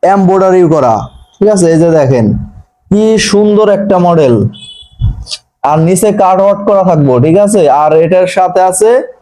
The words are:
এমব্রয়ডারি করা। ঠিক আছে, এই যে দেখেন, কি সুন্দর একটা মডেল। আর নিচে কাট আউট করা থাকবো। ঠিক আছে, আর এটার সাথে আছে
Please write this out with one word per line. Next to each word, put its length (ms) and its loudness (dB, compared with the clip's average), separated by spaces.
এমব্রয়ডারি 600 0
করা। 200 0
ঠিক 180 0
আছে, 200 0
এই 80 0
যে 160 2
দেখেন, 280 0
কি 120 0
সুন্দর 360 0
একটা 180 -2
মডেল। 280 2
আর 80 0
নিচে 200 0
কাট 220 0
আউট 240 -2
করা 220 0
থাকবো। 220 0
ঠিক 200 2
আছে, 180 0
আর 80 2
এটার 320 0
সাথে 240 0
আছে 200 0